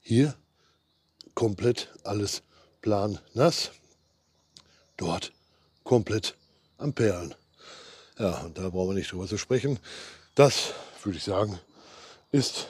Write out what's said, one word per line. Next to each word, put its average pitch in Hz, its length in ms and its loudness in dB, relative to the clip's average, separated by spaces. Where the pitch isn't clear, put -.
Hier 131 340 2
komplett 113 580 0
alles 101 400 -4
plannass, 104 920 0
dort - 360 -4
komplett 107 500 2
am 143 160 -4
Perlen. 87 400 0
Ja, 92 220 -2
und 80 160 -12
da 95 140 -6
brauchen 92 200 0
wir 98 40 -2
nicht 95 180 -4
drüber 92 140 -6
zu 104 100 -4
sprechen. 127 420 0
Das, - 380 6
würde 92 160 -4
ich - 60 -10
sagen, 101 340 0
ist - 380 0